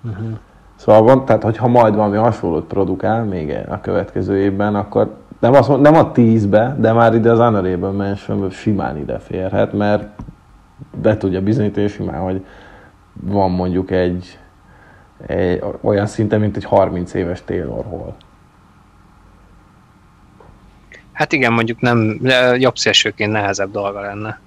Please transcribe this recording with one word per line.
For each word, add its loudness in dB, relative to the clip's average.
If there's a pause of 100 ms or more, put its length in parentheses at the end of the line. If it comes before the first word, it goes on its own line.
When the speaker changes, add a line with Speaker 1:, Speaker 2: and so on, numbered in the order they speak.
Speaker 1:
Mhm. -8 (440)
Speaker 2:
Szóval 6
van, 6
tehát 2
hogyha -2
majd 4
valami 0
hasonlót -2
produkál -2
még -6 (120)
a -6
következő -4
évben, 0
akkor -2 (240)
nem 4
azt 6
mond-, 4
nem 8
a 4
tízbe, 4
de 2
már 4
ide 4
az 4
honorable 0
mentionbe -4
simán -4
ide -8
férhet, -4
mert 0 (920)
be 2
tudja -2
bizonyítani 0
simán, -6
hogy -6 (680)
van -2
mondjuk -2
egy, -2 (840)
egy -2 (180)
olyan 0
szinte, -2
mint 0
egy -8
harminc 0
éves -4
Taylor -6
Hall. -12 (3000)
Speaker 1:
Hát -4
igen, 2
mondjuk 0
nem, 0
de 2
jobb 0
szélsőként 0
nehezebb -4
dolga -6
lenne. -10